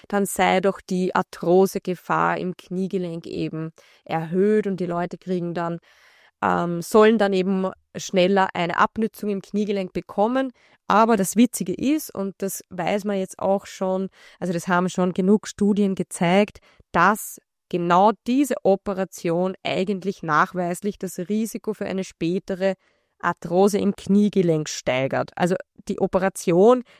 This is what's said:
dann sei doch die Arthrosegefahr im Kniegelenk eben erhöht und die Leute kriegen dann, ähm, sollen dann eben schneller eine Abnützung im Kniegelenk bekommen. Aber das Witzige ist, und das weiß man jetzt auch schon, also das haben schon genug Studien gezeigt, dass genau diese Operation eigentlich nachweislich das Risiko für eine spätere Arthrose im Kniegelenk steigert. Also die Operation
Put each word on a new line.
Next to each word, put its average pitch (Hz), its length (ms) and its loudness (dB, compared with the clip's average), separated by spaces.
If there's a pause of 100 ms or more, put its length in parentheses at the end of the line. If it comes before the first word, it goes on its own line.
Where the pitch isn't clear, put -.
dann 202 180 0
sei 185 360 0
doch 190 180 0
die 185 340 -2
Arthrosegefahr 175 1200 0
im 175 180 -6
Kniegelenk 180 720 -6
eben 160 460 -8 (320)
erhöht 185 600 0
und 190 140 -4
die 185 60 -4
Leute 175 320 -6
kriegen 175 360 -4
dann, 170 260 -4 (640)
ähm, 175 400 0
sollen 220 360 6
dann 202 160 2
eben 190 360 0 (280)
schneller 190 560 2
eine 175 240 -4
Abnützung 214 520 -2
im 196 120 -4
Kniegelenk 202 500 -4
bekommen. 240 640 -2 (340)
Aber 220 300 4
das 190 180 -2
Witzige 180 380 2
ist, 302 420 -4
und 196 220 -8
das - 320 -8
weiß 180 340 -4
man 202 140 -4
jetzt 190 220 -6
auch 196 260 0
schon, 190 420 -4 (320)
also 180 140 -4
das 170 160 -6
haben 180 180 2
schon 180 240 -2
genug 196 360 2
Studien 202 480 0
gezeigt, 185 640 0 (340)
dass 185 480 2 (280)
genau 180 440 4 (120)
diese 254 380 0
Operation 185 920 -2 (100)
eigentlich 180 600 -4
nachweislich 180 720 -2
das 185 220 -10
Risiko 214 540 -4
für 202 120 -8
eine 190 200 -6
spätere 185 680 -4 (440)
Arthrose 180 600 2
im 190 160 0
Kniegelenk 185 720 2
steigert. 131 640 -2
Also 180 200 0 (340)
die 196 100 -4
Operation 190 840 2 (160)